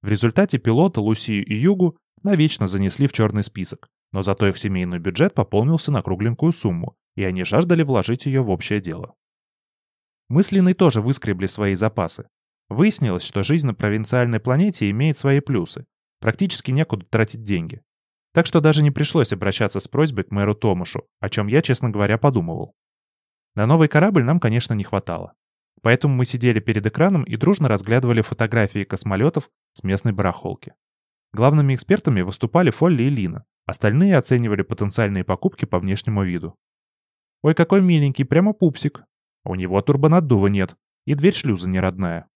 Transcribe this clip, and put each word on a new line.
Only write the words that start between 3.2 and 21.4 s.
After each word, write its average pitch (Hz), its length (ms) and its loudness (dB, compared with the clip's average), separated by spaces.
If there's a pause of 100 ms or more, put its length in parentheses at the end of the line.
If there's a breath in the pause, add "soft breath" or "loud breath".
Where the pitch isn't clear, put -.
список, - 440 -12 (220)
но 98 140 -4
зато 101 240 2
их 92 100 -2
семейный 90 400 -4
бюджет 92 360 -2
пополнился 131 580 0
на 110 100 0
кругленькую 113 480 -2
сумму, 87 460 -4 (180)
и 101 80 -6
они 92 220 -4
жаждали 165 400 2
вложить 123 420 -2
ее 135 160 0
в 107 80 -2
общее 98 300 -2
дело. 85 340 -12 (1120)
Мы 147 140 4
с - 80 0
Линой 180 240 4
тоже 120 260 4
выскребли 101 460 -2
свои 98 300 -2
запасы. 101 520 -4 (400)
Выяснилось, 123 540 0
что 98 220 -4
жизнь 147 240 0
на 107 60 -4
провинциальной 110 680 -2
планете 131 500 0
имеет 139 260 0
свои 139 220 0
плюсы. 127 480 -4 (320)
Практически - 540 -2
некуда 131 340 -2
тратить 113 380 -4
деньги. 87 400 -6 (480)
Так 170 120 2
что - 160 2
даже 151 220 4
не 147 80 4
пришлось 147 420 -2
обращаться 98 480 -2
с - 80 -12
просьбой 135 360 -2
к - 60 -12
мэру 101 240 0
Томашу, 92 540 -4 (120)
о 98 100 -6
чем 101 160 -4